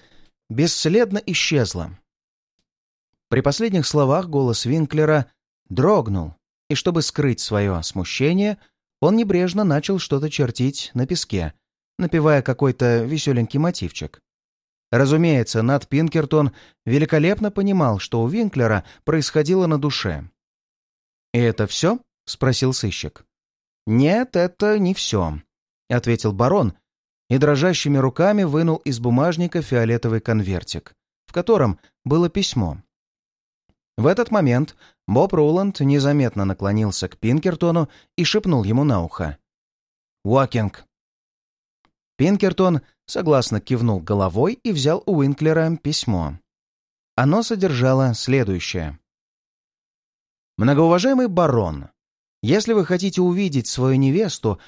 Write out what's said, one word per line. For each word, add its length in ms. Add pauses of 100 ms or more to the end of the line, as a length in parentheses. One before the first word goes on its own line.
(480)
бесследно 760
исчезла. 720 (1300)
При 120
последних 460
словах 420
голос 360
Винклера 640 (380)
дрогнул, 680 (340)
и, 60
чтобы 280
скрыть 380
свое 420
смущение — 760 (440)
он 140
небрежно 480
начал 340
что-то 320
чертить 640
на 120
песке, 460 (460)
напевая 420
какой-то 640
веселенький 540
мотивчик. 640 (680)
Разумеется, 720
Нат 260
Пинкертон 640 (340)
великолепно 640
понимал, 480
что 240
у 60
Винклера 560 (200)
происходило 640
на 120
душе. 520 (1040)
«И 40
это 280
все?» — 320 (280)
спросил 460
сыщик. 540 (600)
«Нет, 500
это 420
не 160
все», — 460 (500)
ответил 420
барон 420 (540)
и 100
дрожащими 580
руками 480
вынул 320
из 240
бумажника 600
фиолетовый 580
конвертик, 720 (320)
в 60
котором 480 (240)
было 240
письмо. 540 (1120)
В 100
этот 240
момент 460 (300)
Боб 260
Роланд 480
незаметно 640
наклонился 640
к 80
Пинкертону 720 (280)
и 80
шепнул 400
ему 200
на 180
ухо: 360 (840)
«Уокинг». 600 (1300)
Пинкертон 680 (240)
согласно 540
кивнул 400
головой 600
и 100
взял 340
у 100
Уинклера 600
письмо. 640 (760)
Оно 260
содержало 720
следующее. 840 (1600)
«Многоуважаемый 720
барон, 600 (540)
если 300
вы 120
хотите 360
увидеть 460
свою 300
невесту 720